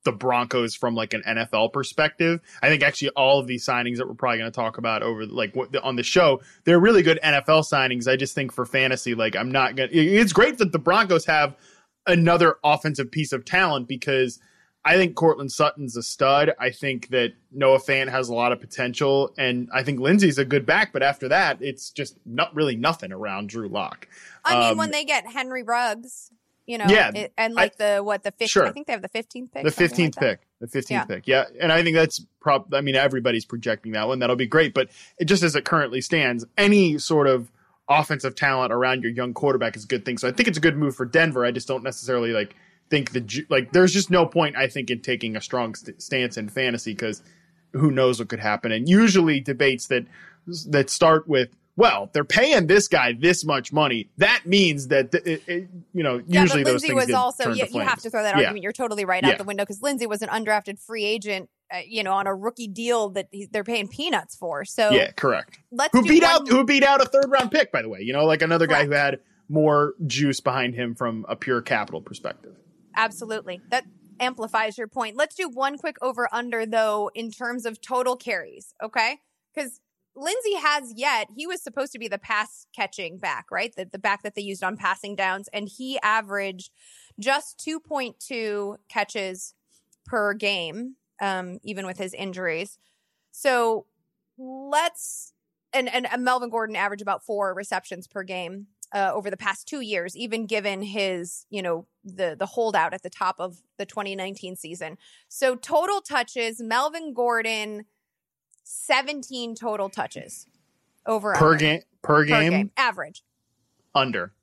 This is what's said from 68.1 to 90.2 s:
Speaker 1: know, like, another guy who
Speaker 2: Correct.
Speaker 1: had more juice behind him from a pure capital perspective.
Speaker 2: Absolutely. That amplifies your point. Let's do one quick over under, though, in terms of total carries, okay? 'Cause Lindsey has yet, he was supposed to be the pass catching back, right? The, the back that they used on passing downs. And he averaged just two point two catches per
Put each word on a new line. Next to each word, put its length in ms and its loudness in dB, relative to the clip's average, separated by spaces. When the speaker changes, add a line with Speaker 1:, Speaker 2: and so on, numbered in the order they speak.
Speaker 1:
know, 140 4
like, 160 4
another 240 4
guy 180 4
who 60 -2
Speaker 2:
Correct. 240 2
Speaker 1:
had 60 -12
more 460 4
juice 340 0
behind 340 -2
him 200 -4
from 320 -6
a 100 -6
pure 260 -2
capital 400 -4
perspective. 520 -14
Speaker 2:
Absolutely. 760 -6
That 160 -2
amplifies 560 -4
your 100 -10
point. 300 -8
Let's 180 -2
do 140 -6
one 300 -4
quick 240 -8
over 280 -4
under, 360 -4
though, 480 0
in 160 -10
terms 340 -10
of 160 -10
total 360 -2
carries, 640 -10
okay? 360 -2
'Cause 260 -10
Lindsey 420 -4
has 380 -2
yet, 400 -4
he 120 -12
was 160 -8
supposed 300 -8
to 60 -18
be 80 -12
the 120 -8
pass 480 -6
catching 400 -8
back, 340 -8
right? 240 -6
The, 120 -12
the 120 -16
back 260 -4
that 100 -10
they 80 -10
used 200 -10
on 140 -6
passing 400 -6
downs. 380 -4
And 160 -10
he 320 -10
averaged 680 -4
just 400 -4
two 220 -10
point 400 -8
two 560 -8
catches 640 -8
per 300 -2